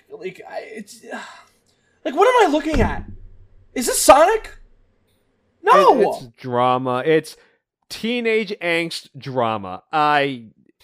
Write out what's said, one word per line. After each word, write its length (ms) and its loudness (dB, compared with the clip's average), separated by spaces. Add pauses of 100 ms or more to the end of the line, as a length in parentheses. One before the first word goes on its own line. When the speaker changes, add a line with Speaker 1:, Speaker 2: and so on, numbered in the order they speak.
(100)
Speaker 1:
like, 380 -14
I, 180 -12
it's, 380 -18
<sighs> 1000 -20
like, 100 -6
what 140 6
am 200 6
I 40 0
looking 280 0
at? 260 -2 (680)
Is 120 -4
this 140 -2
Sonic? 580 2 (1040)
No! 380 6
Speaker 2:
It, 60 4
it's 200 -6 (100)
drama. 680 0
It's 320 0 (520)
teenage 720 -4
angst 560 -4
drama. 720 -4
I, 600 0 (340)